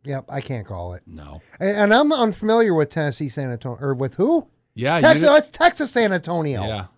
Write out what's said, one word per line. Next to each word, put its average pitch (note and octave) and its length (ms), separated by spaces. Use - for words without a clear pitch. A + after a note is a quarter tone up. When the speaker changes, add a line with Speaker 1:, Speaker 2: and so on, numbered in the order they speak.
Speaker 1:
Yep, C3+ 260
I C#3 100
can't A#2+ 260
call F2+ 280
it. - 120
Speaker 2:
No. D2+ 360
Speaker 1:
And, G3 160
and G#3 180
I'm D4 180
unfamiliar A3 600
with D3+ 160
Tennessee, D3 400
San C3 220
Antonio, A#2+ 340
or C#3 100
with B2+ 200
who? D4 320
Speaker 2:
Yeah, B2 220
you - 60
Speaker 1:
Texas, D4+ 200
Speaker 2:
did D4+ 80
Speaker 1:
oh, C#4+ 40
it's D4+ 140
Texas, D#4+ 420
San A3 220
Antonio. D#3 520
Speaker 2:
Yeah. G2+ 220